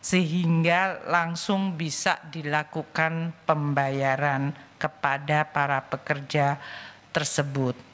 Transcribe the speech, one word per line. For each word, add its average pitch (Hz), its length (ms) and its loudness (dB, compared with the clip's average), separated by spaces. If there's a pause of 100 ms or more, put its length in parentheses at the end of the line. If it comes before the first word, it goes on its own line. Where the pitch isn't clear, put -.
sehingga 170 1080 2
langsung 175 640 0
bisa 160 560 -2
dilakukan 160 1120 -2
pembayaran 139 1120 2 (240)
kepada 147 720 0
para 143 320 0
pekerja 143 760 -2 (540)
tersebut. 139 640 0 (200)